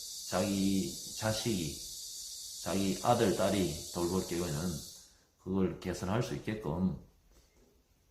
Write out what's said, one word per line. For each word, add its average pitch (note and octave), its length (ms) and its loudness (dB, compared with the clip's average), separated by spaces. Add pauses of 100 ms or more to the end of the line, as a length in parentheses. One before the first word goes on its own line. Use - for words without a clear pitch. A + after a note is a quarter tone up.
(280)
자기 G2 640 2 (240)
자식이, G#2+ 600 0 (840)
자기 F#2+ 400 0
아들, A2+ 340 6
딸이 F#2+ 580 2
돌볼 F2 340 2
경우에는 D#2+ 600 -2 (600)
그걸 F#2 320 2
개선할 F2+ 420 0
수 C#3 120 -4
있게끔 F2+ 680 -2 (1080)